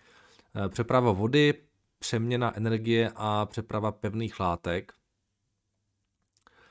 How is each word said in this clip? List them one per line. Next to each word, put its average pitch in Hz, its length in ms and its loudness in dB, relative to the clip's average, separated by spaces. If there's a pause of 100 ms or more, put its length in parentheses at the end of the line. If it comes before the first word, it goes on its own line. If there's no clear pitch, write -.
(560)
eh, 98 140 -4
přeprava 123 420 2
vody, 135 420 4 (460)
přeměna 120 580 -2
energie 113 580 2
a 107 300 0
přeprava 107 460 -4
pevných 107 480 -6
látek. 90 540 -2 (1800)